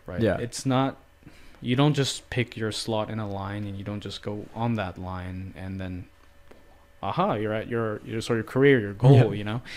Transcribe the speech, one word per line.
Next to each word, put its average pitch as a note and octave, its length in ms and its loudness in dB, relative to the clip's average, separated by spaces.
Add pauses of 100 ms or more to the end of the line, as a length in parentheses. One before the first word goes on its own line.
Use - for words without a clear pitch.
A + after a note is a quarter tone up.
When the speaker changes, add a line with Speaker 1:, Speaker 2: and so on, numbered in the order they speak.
Speaker 1:
right? F2+ 140 -6
Speaker 2:
Yeah. G#2+ 180 2
Speaker 1:
It's - 280 -8
not, C3 300 0 (680)
you B2 140 0
don't D3 180 6
just - 360 -2
pick A#2+ 260 -2
your A2 160 -4
slot G#2+ 380 -2
in A2 80 -6
a G#2+ 100 -4
line G2+ 360 -6
and G2 140 -8
you G2+ 60 -10
don't G#2 160 -6
just - 220 -10
go G#2 220 -8 (100)
on A#2 200 0
that F#2+ 240 -4
line F#2 580 -8
and F#2+ 240 -8
then, F#2 260 -8 (960)
aha, F#3+ 320 0
you're G#2+ 200 -2
at A2 140 -4
your, A2+ 360 -2
your A2+ 160 -6
sort A#2 200 0
of G#2 60 -4
career, C3+ 340 6
your G2+ 120 -4
goal, B2 220 8
Speaker 2:
Yeah. A2 240 8
Speaker 1:
you G2+ 60 -6
know? A2 180 -4 (140)